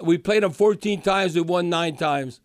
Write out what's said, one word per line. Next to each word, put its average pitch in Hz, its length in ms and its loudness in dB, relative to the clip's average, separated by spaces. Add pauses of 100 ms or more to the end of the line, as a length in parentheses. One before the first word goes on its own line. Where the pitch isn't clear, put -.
we 170 160 2
played 214 240 0
them 190 100 0
fourteen 208 480 0
times. 190 340 0
We 170 60 2
won 175 280 0
nine 170 280 -2
times. 143 480 -4